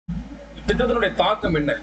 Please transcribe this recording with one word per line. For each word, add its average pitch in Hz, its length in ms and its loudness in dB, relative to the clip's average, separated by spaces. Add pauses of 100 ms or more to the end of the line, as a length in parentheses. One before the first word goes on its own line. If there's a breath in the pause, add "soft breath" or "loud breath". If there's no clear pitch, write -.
(680)
திட்டத்தினுடைய 226 460 2
தாக்கம் 190 400 2
என்ன, 147 180 2 (120)